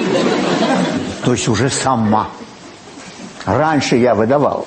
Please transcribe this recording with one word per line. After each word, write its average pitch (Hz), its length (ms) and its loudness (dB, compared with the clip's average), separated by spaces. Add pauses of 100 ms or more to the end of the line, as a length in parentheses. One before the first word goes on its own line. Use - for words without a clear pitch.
(1300)
То 127 80 4
есть 117 160 0
уже 120 200 2
сама. 110 600 2 (1120)
Раньше 139 540 2
я 117 180 4
выдавал. 117 520 2